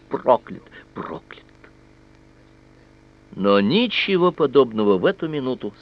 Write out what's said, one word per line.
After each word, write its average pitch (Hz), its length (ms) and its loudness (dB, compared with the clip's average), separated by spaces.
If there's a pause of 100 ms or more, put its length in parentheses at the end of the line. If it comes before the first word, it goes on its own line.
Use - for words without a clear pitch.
проклят, 123 540 -2 (300)
проклят. - 500 -14 (1900)
Но 101 280 2
ничего 180 720 0
подобного 113 640 2
в 98 80 -2
эту 175 240 -2
минуту 127 520 -6